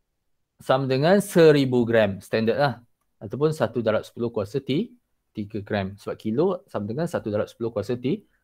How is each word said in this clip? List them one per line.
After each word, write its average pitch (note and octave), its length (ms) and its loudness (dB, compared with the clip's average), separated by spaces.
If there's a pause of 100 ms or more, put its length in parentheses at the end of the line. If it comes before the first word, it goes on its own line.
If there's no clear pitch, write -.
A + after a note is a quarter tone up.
(600)
sama C3+ 300 0
dengan E3 340 4
seribu C#3 640 6
gram. G#2 320 2
Standard A2+ 380 0
lah. C#3 160 0 (480)
Ataupun C3 320 -2
satu B2 260 -4
darab G#2+ 240 0
sepuluh A#2 240 -8
kuasa A2+ 320 -6
ti-, G3 320 -4 (400)
tiga G#2 320 -8
gram. G2+ 320 -4
Sebab G2 240 -12
kilo C#3+ 480 -2
sama G#2 160 -6
dengan C3+ 240 -6
satu G#2+ 240 -6
darab G#2 160 -2
sepuluh A2+ 240 -8
kuasa G#2+ 240 -4
ti-, C#3 320 -6 (160)